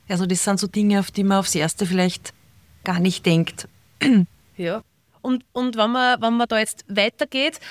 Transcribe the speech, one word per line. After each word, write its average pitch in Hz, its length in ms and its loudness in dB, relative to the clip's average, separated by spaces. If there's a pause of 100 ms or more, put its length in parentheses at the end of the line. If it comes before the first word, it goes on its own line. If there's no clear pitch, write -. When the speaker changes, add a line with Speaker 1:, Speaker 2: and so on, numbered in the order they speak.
Speaker 1:
Also 185 160 -2
das 180 180 -2
sind 196 160 0
so 208 60 -4
Dinge, 208 340 2
auf 185 120 -4
die 202 120 -2
man 196 140 2
aufs 190 160 0
Erste 160 320 -2
vielleicht 180 480 -2 (500)
gar 180 160 -2
nicht 180 280 0
denkt. 165 400 0 (320)
<clears throat> - 80 0 (500)
Speaker 2:
Ja. 185 240 -6 (400)
Und, 254 220 -2 (100)
und 247 220 -4
wenn 220 160 2
man, 247 300 2
wenn 233 160 0
man 233 100 0
da 226 120 0
jetzt - 280 -6
weitergeht, 262 720 -2 (120)